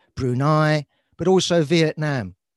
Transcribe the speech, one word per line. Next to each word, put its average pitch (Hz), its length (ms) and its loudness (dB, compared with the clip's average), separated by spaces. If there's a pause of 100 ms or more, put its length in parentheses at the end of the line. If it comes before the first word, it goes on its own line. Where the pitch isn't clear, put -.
(160)
Brunei, 147 680 0 (320)
but 165 120 -2
also 180 340 2
Vietnam. 147 720 -2 (220)